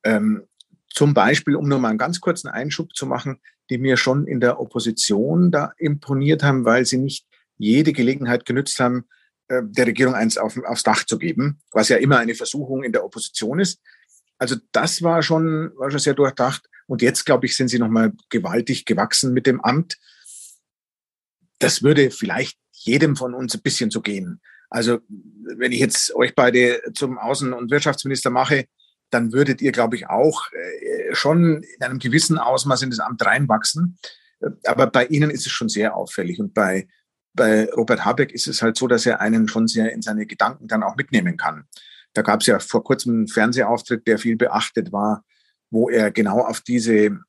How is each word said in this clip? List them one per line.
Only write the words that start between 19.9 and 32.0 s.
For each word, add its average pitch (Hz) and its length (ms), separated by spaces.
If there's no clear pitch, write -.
Das - 240
würde 143 280
vielleicht 131 460
jedem 139 440
von 127 180
uns 127 220
ein 107 60
bisschen 123 280
so 107 120
gehen. 95 400
Also 117 300
wenn 113 600
ich 117 80
jetzt - 360
euch 123 200
beide 123 460
zum 127 240
Außen- 127 360
und 120 180
Wirtschaftsminister 139 580
mache, 131 360
dann 117 220
würdet 135 300
ihr, 139 100
glaube 117 240
ich, - 140
auch, 135 420
äh, - 640
schon 160 480
in - 180
einem 127 180
gewissen 147 380